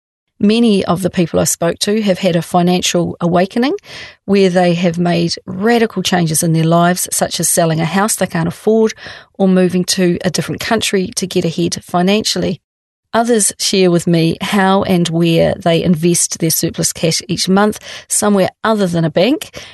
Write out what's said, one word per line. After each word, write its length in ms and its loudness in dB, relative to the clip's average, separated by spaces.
Many 460 2
of 160 0
the 80 -2
people 300 0
I 60 2
spoke 340 -2
to 240 -2
have 160 0
had 160 0
a 80 0
financial 760 0
awakening 560 0
where 260 2
they 240 2
have 240 0
made 340 0
radical 560 -2
changes 400 0
in 100 0
their 100 2
lives, 480 2
such 280 -4
as 100 -2
selling 320 0
a 40 -2
house 300 -2
they 120 -2
can't 200 -4
afford 460 0
or 140 0
moving 380 2
to 380 0
a 60 -2
different 320 -4
country 540 -2
to 100 -4
get 180 -2
ahead 400 -4
financially. 800 -2
Others 440 2
share 320 2
with 160 2
me 360 2
how 420 2
and 260 0
where 460 2
they 260 0
invest 560 0
their 140 -2
surplus 420 -4
cash 340 -2
each 220 -4
month, 300 2
somewhere 420 0
other 220 0
than 200 0
a 40 -2
bank, 500 0